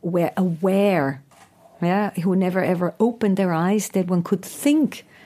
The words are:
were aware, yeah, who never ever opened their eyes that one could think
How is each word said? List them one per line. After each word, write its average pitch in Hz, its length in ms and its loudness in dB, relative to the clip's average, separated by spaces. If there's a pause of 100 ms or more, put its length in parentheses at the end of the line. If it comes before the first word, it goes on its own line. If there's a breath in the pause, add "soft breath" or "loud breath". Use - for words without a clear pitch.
were 170 360 -2
aware, 185 840 0 (600)
yeah, 196 300 0 (120)
who 185 100 0
never 185 300 0
ever 175 340 0
opened 220 380 0
their 190 160 0
eyes 185 380 0
that 185 180 -2
one 175 160 0
could 190 180 -2
think - 640 0 (200 loud breath)